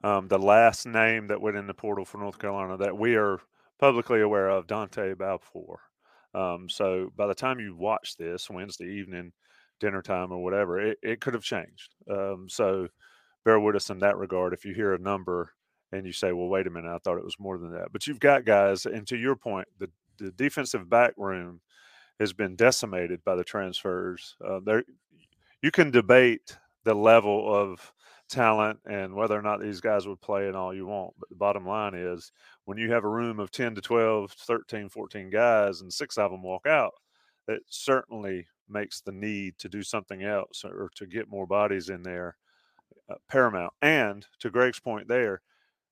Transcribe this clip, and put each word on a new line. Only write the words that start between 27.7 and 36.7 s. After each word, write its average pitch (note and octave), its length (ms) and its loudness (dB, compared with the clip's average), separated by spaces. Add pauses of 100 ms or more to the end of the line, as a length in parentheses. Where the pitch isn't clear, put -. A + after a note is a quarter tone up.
talent A2 560 2
and F#2+ 280 -6
whether G#2+ 240 0
or G#2 40 -6
not G#2 200 -2
these G2+ 200 -8
guys G#2 260 0
would G2 140 -12
play G2 260 -4
and F#2+ 80 -4
all F#2 180 -6
you F#2+ 120 -10
want. F#2+ 340 -8
But - 100 -16
the F2+ 60 -20
bottom G2 300 -2
line G2+ 280 -4
is, F2 380 -8 (340)
when G2+ 120 -12
you A2+ 140 -4
have A2+ 140 2
a G#2 40 -2
room A2+ 300 -4
of G2 120 -8
ten A#2 240 -4
to - 60 -10
twelve, A2 500 2
thirteen, G#2+ 580 -6
fourteen G2 400 -14
guys G#2 520 4
and F2+ 100 -18
six - 260 -8
of G2+ 160 0
'em F#2 100 -12
walk F#2 240 -6
out, C#3+ 260 2 (540)